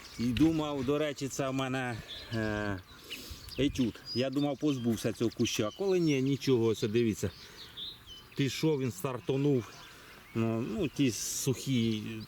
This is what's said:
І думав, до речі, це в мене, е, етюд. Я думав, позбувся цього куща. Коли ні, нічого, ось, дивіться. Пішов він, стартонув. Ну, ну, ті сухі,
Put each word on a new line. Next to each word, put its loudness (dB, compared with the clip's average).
І 0
думав, 4
до 2
речі, -2
це -2
в -2
мене, -2
е, 0
етюд. 0
Я 0
думав, 0
позбувся 0
цього 0
куща. 0
Коли 2
ні, 4
нічого, 2
ось, 2
дивіться. 2
Пішов 2
він, 0
стартонув. 0
Ну, 2
ну, 0
ті 2
сухі, 0